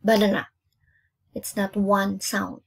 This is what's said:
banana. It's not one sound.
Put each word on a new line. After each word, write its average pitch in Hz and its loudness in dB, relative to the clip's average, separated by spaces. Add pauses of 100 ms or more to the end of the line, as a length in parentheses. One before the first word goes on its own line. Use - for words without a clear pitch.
banana. 208 2 (840)
It's - -10
not 196 -2
one 196 0
sound. 190 -6